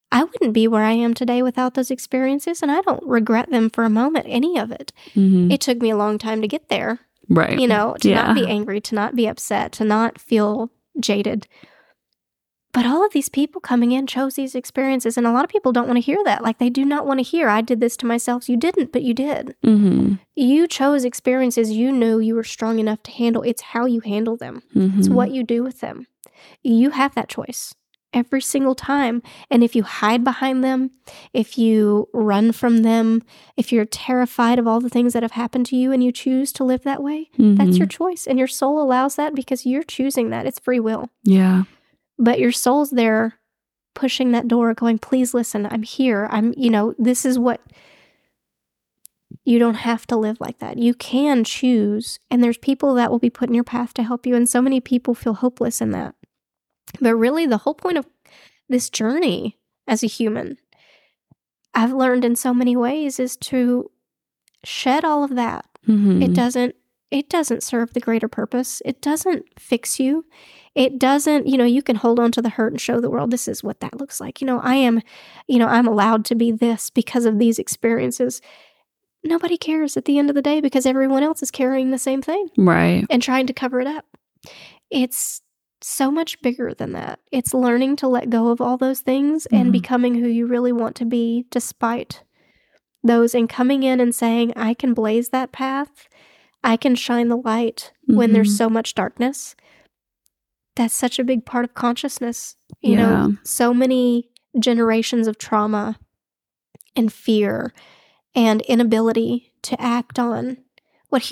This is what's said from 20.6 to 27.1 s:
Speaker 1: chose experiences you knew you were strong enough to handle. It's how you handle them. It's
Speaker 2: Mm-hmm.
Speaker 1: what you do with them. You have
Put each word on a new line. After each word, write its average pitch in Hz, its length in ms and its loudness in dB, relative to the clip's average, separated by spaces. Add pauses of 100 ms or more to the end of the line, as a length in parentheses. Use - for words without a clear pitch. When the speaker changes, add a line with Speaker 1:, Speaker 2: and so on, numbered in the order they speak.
Speaker 1:
chose 277 360 0
experiences 247 680 0
you 240 180 0
knew 226 280 2
you 226 160 0
were 226 100 -2
strong 226 340 -4
enough 214 260 -2
to - 60 -20
handle. 233 320 0
It's 233 200 -4
how 233 240 -4
you 233 140 0
handle 220 360 -2
them. 127 260 -14 (120)
It's 190 340 4
Speaker 2:
Mm-hmm. 190 60 4
Speaker 1:
what 247 180 4
you 262 100 -2
do 233 200 0
with 254 180 -8
them. - 260 -12 (560)
You 240 280 4
have 277 240 0